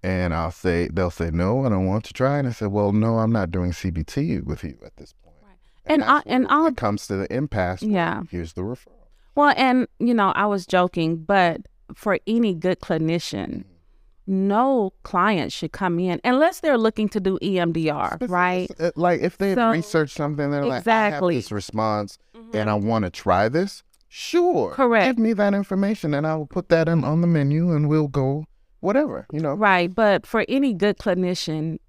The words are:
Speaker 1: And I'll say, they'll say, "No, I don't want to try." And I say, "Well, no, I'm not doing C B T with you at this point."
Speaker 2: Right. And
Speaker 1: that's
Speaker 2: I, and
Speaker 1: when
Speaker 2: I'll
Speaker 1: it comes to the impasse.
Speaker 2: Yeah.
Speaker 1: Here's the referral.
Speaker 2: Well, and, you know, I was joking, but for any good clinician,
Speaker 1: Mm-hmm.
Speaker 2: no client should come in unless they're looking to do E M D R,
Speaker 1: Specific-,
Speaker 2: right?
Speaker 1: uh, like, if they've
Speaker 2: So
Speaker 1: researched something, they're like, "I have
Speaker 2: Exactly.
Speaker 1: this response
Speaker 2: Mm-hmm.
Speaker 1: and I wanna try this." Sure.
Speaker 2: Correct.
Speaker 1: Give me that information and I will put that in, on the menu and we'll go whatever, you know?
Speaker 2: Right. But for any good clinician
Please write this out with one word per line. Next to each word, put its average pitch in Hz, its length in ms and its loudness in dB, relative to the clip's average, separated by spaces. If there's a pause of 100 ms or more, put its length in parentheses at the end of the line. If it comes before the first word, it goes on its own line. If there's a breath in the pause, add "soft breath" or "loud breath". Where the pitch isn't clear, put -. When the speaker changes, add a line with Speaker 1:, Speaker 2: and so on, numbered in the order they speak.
Speaker 1:
And 90 320 -2
I'll 80 180 -2
say, 87 400 0
they'll 90 180 0
say, 82 200 -4
"No, 98 340 0
I 131 40 0
don't 95 180 0
want 101 180 -2
to - 80 -16
try." 139 260 0
And 135 100 -2
I 117 40 -4
say, 110 140 -6
"Well, 101 260 0
no, 113 280 2
I'm 113 120 2
not 98 180 0
doing 90 220 -2
C 92 180 -4
B 85 140 -4
T 139 360 -4
with - 240 -8
you 71 200 -12
at - 140 -20
this - 140 -20 (120)
point." - 180 -20
Speaker 2:
Right. - 140 -20 (300)
And 302 160 2
Speaker 1:
that's 285 240 2
Speaker 2:
I, - 40 -8
and 254 140 2
Speaker 1:
when - 80 -2
Speaker 2:
I'll 311 140 4
Speaker 1:
it 285 100 0
comes 104 320 -2
to 101 80 -2
the 95 180 -4
impasse. 98 480 -2
Speaker 2:
Yeah. 185 480 -2
Speaker 1:
Here's 85 220 -8
the - 100 -10
referral. 117 300 -10 (420)
Speaker 2:
Well, 294 220 4
and, 254 300 2 (120)
you 240 160 2
know, 202 200 2
I 202 120 2
was 202 180 0
joking, 175 520 2
but 175 460 2 (320)
for 196 320 0
any 226 280 2
good 175 260 -2
clinician, 160 840 -4 (640)
Speaker 1:
Mm-hmm. 190 200 0
Speaker 2:
no 226 440 2 (100)
client 185 500 0
should - 200 -8
come 175 280 -2
in 180 240 -2
unless 285 360 2
they're 285 180 2
looking 220 320 0
to 214 100 -4
do 190 220 -2
E 190 160 0
M 170 140 0
D 160 180 0
R, 147 260 -2
Speaker 1:
Specific-, 240 140 -6
Speaker 2:
right? 180 400 0 (100)
Speaker 1:
uh, 170 160 0
like, 175 240 2
if 175 180 -2
they've 196 180 0
Speaker 2:
So 226 140 4
Speaker 1:
researched 160 460 0
something, 147 340 -2
they're 143 140 -2
like, 127 220 -2
"I 226 60 4 (120)
have 208 100 0
Speaker 2:
Exactly. 170 220 0
Speaker 1:
this 113 160 -6
response 107 680 -4 (160)
Speaker 2:
Mm-hmm. - 220 -10
Speaker 1:
and 107 140 0
I 104 40 2
wanna 104 360 0
try 98 380 2
this." 170 340 -2 (260)
Sure. 330 640 0
Speaker 2:
Correct. 233 440 4
Speaker 1:
Give 226 60 0
me 226 120 2
that 202 200 2
information 196 600 -2
and 147 120 -2
I 156 100 0
will 151 100 -6
put - 240 -8
that 165 180 4
in, 165 160 2
on 156 160 2
the 175 60 2
menu 160 460 2
and 151 160 2
we'll 151 200 2
go 139 380 -2 (340)
whatever, 254 520 -2
you 151 80 -4
know? 147 140 -2
Speaker 2:
Right. 185 400 2
But 208 320 2
for 226 220 0
any 269 240 0
good 196 260 2
clinician 170 800 -2 (100)